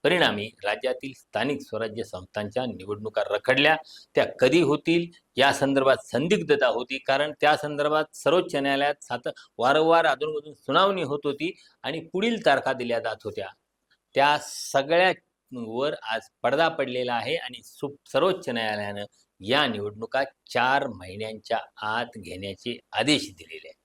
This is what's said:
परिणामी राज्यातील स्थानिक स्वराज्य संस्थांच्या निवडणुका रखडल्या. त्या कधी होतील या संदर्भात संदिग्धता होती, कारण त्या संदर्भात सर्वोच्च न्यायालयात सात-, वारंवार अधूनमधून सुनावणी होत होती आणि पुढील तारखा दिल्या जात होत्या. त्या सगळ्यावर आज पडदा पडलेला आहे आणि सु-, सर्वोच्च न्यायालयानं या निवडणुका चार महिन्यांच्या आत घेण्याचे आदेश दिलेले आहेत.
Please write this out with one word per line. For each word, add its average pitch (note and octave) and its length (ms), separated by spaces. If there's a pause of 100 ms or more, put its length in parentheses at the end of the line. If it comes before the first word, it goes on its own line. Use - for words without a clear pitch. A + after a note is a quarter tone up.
परिणामी A2+ 480 (140)
राज्यातील B2+ 520
स्थानिक C#3 440
स्वराज्य A2 420
संस्थांच्या G#2 640
निवडणुका G#2 600
रखडल्या. C3+ 500 (380)
त्या C#3+ 100 (160)
कधी C#3+ 200
होतील E3 460 (300)
या C3+ 160
संदर्भात C3+ 440
संदिग्धता D3+ 680
होती, B2+ 320
कारण C#3+ 420
त्या D3+ 160
संदर्भात D3+ 480 (100)
सर्वोच्च F3 400
न्यायालयात C#3 480
सात-, B2 260 (300)
वारंवार D#3+ 480
अधूनमधून D3+ 480
सुनावणी F#3 480
होत C#3+ 220
होती D3+ 320 (260)
आणि D#3 180
पुढील G3 460
तारखा C3+ 260
दिल्या A#2+ 280
जात A2 240
होत्या. G2+ 220 (680)
त्या D3 280
सगळ्यावर C#3 1600
आज A2 180 (220)
पडदा C#3+ 260
पडलेला B2 460
आहे A#2+ 220
आणि B2 280
सु-, - 480
सर्वोच्च F3+ 360
न्यायालयानं G#2 560 (400)
या C3+ 220
निवडणुका A2 580 (260)
चार C3+ 360
महिन्यांच्या G#2+ 720 (180)
आत A2 300 (120)
घेण्याचे F#2+ 600 (140)
आदेश A#2 300
दिलेले - 460
आहेत. - 60 (100)